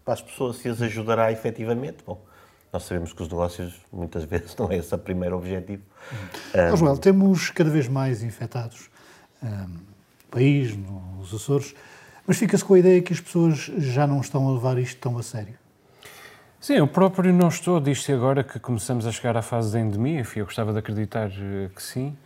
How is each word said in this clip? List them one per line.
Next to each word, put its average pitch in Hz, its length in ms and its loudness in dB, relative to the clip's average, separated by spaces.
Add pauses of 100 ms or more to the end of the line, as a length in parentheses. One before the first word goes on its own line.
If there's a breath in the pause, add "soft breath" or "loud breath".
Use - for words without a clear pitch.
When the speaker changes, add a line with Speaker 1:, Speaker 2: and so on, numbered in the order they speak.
Speaker 1:
Para 120 100 -2
as - 80 -8
pessoas, 123 360 -6
se 120 120 -8
as 117 120 -4
ajudará 113 500 0
efetivamente, 117 720 -4
bom, 92 160 -12 (500 soft breath)
nós 90 120 -6
sabemos 85 300 -6
que 92 100 -10
os 80 60 -8
negócios, 87 440 -4 (180)
muitas 87 340 -8
<laughs> - 0 -
vezes, 82 300 -6
não 92 160 -4
é 92 60 0
esse 87 160 -6
o 90 40 -4
primeiro 90 400 -4
objetivo. 92 440 -8 (300 loud breath)
Speaker 2:
Hum. 127 40 -14 (380 loud breath)
Speaker 1:
Ehm, 185 200 4
Speaker 2:
Ó, - 20 4
Joel, 147 220 4
temos 190 520 6
cada 160 200 2
vez 151 180 2
mais 135 340 -2
infectados, 117 680 -10 (540 soft breath)
ehm, 113 60 -4
no 95 800 -12
país, 131 480 2
nos 95 560 -12
Açores, 139 400 -2 (540 loud breath)
mas 185 100 2
fica-se 202 280 2
com 196 80 6
a 185 60 10
ideia 180 220 8
que 180 120 -4
as 160 60 -4
pessoas 165 580 2
já 143 280 2
não 143 140 2
estão 135 300 -2
a - 20 0
levar 127 260 0
isto 123 220 -4
tão 120 180 -4
a 113 60 -6
sério. 107 320 -12 (1040 loud breath)
Speaker 3:
Sim, - 160 -2
eu 151 120 6
próprio 185 440 4
não 175 160 6
estou, 175 320 2
diz-se 139 320 0
agora 135 320 2
que 127 160 -10
começamos 120 460 -4
a 117 60 -2
chegar 117 260 -2
à 110 60 -2
fase 113 280 -2
da 117 80 0
endemia, 113 420 -2
enfim, 110 180 -8
eu 101 60 -4
gostava 107 280 -4
de 107 60 -2
acreditar, 107 500 -4
eh, 98 460 -8
que - 60 -18
sim. 139 440 -8